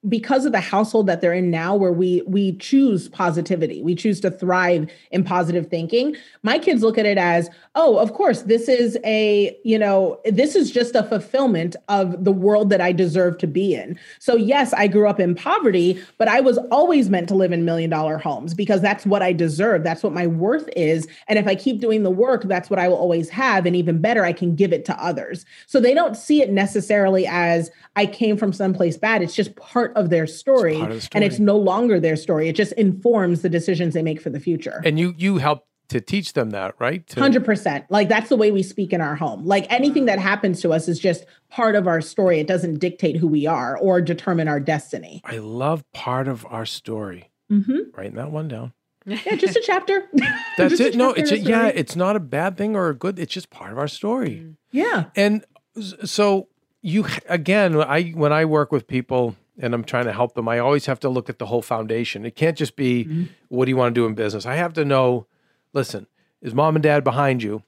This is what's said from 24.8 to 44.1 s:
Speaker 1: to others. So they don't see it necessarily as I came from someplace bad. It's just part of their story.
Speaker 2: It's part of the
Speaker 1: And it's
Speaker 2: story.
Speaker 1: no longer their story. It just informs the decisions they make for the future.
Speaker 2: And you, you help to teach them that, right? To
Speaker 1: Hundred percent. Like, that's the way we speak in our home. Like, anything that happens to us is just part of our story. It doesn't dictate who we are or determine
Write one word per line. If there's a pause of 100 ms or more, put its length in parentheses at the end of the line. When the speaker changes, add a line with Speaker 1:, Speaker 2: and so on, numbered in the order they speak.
Speaker 1:
to
others. (220)
So
they
don't
see
it
necessarily
as (240)
I
came
from
someplace
bad.
It's
just
part (100)
of
their
story.
Speaker 2:
It's
part
of
the
Speaker 1:
And
it's
Speaker 2:
story.
Speaker 1:
no
longer
their
story.
It
just
informs
the
decisions
they
make
for
the
future.
Speaker 2:
And
you,
you
help (240)
to
teach
them
that,
right?
To
Speaker 1:
Hundred
percent.
Like,
that's
the
way
we
speak
in
our
home.
Like,
anything
that
happens
to
us
is
just (240)
part
of
our
story.
It
doesn't
dictate
who
we
are
or
determine